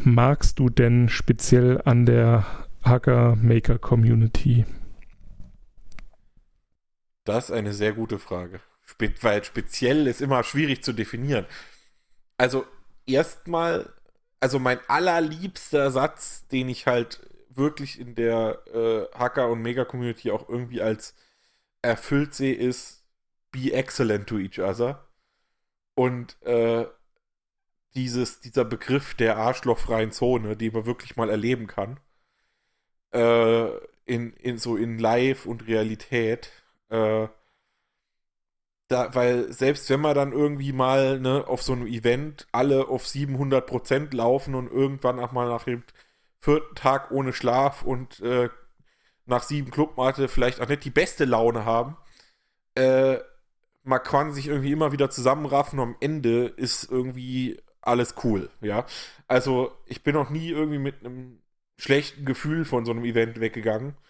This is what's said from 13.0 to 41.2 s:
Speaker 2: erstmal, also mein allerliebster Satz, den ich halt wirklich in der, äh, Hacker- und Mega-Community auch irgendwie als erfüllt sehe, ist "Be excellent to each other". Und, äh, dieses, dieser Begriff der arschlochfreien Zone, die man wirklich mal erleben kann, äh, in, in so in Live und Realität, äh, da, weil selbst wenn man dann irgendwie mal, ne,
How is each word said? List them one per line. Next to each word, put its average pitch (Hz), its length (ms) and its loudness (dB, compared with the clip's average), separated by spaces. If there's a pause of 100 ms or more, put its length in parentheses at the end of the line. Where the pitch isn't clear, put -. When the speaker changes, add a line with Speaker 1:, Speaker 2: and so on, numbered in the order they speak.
Speaker 2:
erstmal, 165 840 -2 (480)
also 135 180 0
mein 127 200 0 (100)
allerliebster 160 1040 0
Satz, - 580 -4
den 127 200 -4
ich 127 180 -10
halt 120 340 0 (300)
wirklich 143 500 -4
in 120 140 -16
der, 113 480 0 (120)
äh, 113 320 0 (120)
Hacker- 123 320 0
und 117 120 -4
Mega-Community 120 680 -6
auch 107 180 -6
irgendwie 120 340 -8
als 110 320 -4 (680)
erfüllt 139 520 -2
sehe, 135 200 -2
ist - 500 -6 (460)
"Be 131 220 -4
excellent 110 560 -2
to 110 100 -4
each 95 220 -8
other". 117 480 -4 (840)
Und, 123 480 -2
äh, 117 440 0 (1080)
dieses, 123 460 -4
dieser 123 240 -2
Begriff 127 500 -4
der 113 220 2
arschlochfreien 113 760 0
Zone, 110 440 -2
die 113 140 -4
man 110 160 -4
wirklich - 300 -8
mal 113 140 -2
erleben 113 360 -2
kann, 104 340 -8 (1120)
äh, 117 540 4 (380)
in, 117 300 -4
in 120 240 -6
so 117 180 -4
in 113 220 -4
Live 120 480 0
und 113 200 -10
Realität, 110 840 -2 (380)
äh, 110 400 0 (1600)
da, 127 260 0
weil 123 380 2
selbst 135 380 -2
wenn 135 100 2
man 151 140 2
dann 139 180 0
irgendwie 139 400 -2
mal, 131 480 2
ne, 131 260 0